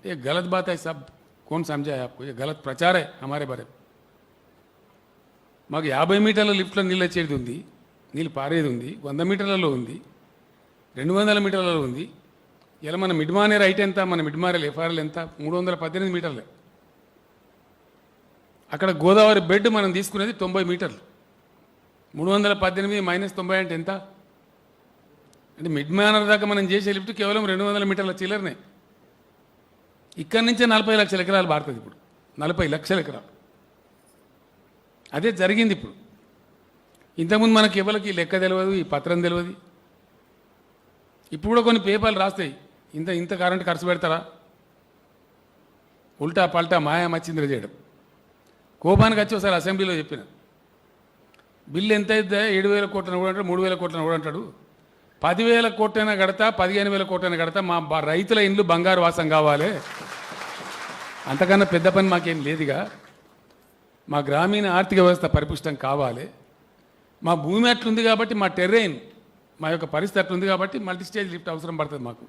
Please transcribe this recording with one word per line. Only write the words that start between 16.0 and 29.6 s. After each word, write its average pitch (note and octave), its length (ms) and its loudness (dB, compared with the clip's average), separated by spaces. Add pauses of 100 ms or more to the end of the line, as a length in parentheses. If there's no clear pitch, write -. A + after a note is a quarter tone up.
మీటర్లే. D#3+ 280 -6 (2250)
అక్కడ F#3 180 -2
గోదావరి G3+ 500 6
బెడ్ G3+ 280 2
మనం G3+ 240 2
తీసుకునేది G3 400 -4
తొంభై F#3 320 -2
మీటర్లు. F3 340 -4 (1160)
మూడు E3 160 -4
వందల G3+ 220 2
పద్దెనిమిది G3 480 -2
మైనస్ F#3+ 360 -4
తొంభై F#3+ 220 -2
అంటే E3+ 160 -4
ఎంత? E3 160 -6 (1700)
అంటే E3 100 -8
మిడ్ D3 220 -4
మానేర్ G#3 380 2
దాకా G#3 180 4
మనం G3 240 0
చేసే G3+ 220 0
లిఫ్ట్ G3 200 -6
కేవలం G#3 340 -2
రెండు F#3+ 180 -2
వందల G3+ 200 0
మీటర్ల F#3+ 260 0
చిల్లరనే. F#3+ 460 -6 (1600)